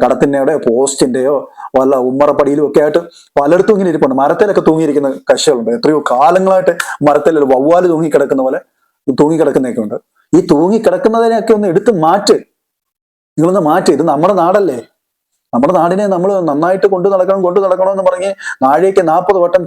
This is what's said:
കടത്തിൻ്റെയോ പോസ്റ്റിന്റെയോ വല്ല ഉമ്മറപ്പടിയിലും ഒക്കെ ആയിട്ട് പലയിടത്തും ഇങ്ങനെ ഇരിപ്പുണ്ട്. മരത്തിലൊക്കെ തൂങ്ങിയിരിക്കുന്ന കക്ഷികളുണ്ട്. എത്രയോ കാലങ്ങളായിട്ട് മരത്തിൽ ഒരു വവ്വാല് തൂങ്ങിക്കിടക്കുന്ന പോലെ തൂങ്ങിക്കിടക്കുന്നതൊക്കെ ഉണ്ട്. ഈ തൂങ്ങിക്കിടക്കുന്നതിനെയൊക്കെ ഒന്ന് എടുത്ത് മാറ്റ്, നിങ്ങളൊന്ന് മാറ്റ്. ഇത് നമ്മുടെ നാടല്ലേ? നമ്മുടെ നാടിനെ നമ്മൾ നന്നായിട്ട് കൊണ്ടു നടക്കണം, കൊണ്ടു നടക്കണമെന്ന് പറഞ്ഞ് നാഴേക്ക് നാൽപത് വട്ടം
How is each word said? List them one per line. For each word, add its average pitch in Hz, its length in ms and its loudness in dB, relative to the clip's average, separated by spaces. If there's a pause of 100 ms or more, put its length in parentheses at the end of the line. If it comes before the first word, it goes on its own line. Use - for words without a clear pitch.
കടത്തിൻ്റെയോ 139 560 0 (100)
പോസ്റ്റിന്റെയോ 131 680 0 (420)
വല്ല 135 180 2 (140)
ഉമ്മറപ്പടിയിലും 143 580 0
ഒക്കെ 156 160 2
ആയിട്ട് 151 180 0 (340)
പലയിടത്തും 175 400 2
ഇങ്ങനെ 190 180 -2
ഇരിപ്പുണ്ട്. 143 280 0
മരത്തിലൊക്കെ 170 460 0
തൂങ്ങിയിരിക്കുന്ന 147 420 0 (200)
കക്ഷികളുണ്ട്. 120 480 0
എത്രയോ 147 220 0 (120)
കാലങ്ങളായിട്ട് 180 640 2 (320)
മരത്തിൽ 151 320 2
ഒരു 143 140 0
വവ്വാല് 165 400 2
തൂങ്ങിക്കിടക്കുന്ന 147 540 0
പോലെ 190 140 -4 (460)
തൂങ്ങിക്കിടക്കുന്നതൊക്കെ 139 800 0
ഉണ്ട്. 120 120 -8 (360)
ഈ 156 60 6 (120)
തൂങ്ങിക്കിടക്കുന്നതിനെയൊക്കെ 220 1000 0
ഒന്ന് 208 140 0
എടുത്ത് 202 240 0 (120)
മാറ്റ്, 196 340 2 (1000)
നിങ്ങളൊന്ന് 180 320 0
മാറ്റ്. 175 220 0
ഇത് 143 200 2
നമ്മുടെ 170 220 0
നാടല്ലേ? 180 460 0 (720)
നമ്മുടെ 135 200 0
നാടിനെ 180 340 0
നമ്മൾ 190 220 -2 (180)
നന്നായിട്ട് 175 460 0
കൊണ്ടു 180 160 0
നടക്കണം, 190 360 0
കൊണ്ടു 180 140 0
നടക്കണമെന്ന് 190 480 -2
പറഞ്ഞ് 180 220 -4 (320)
നാഴേക്ക് 180 480 2
നാൽപത് 180 340 0
വട്ടം 175 240 0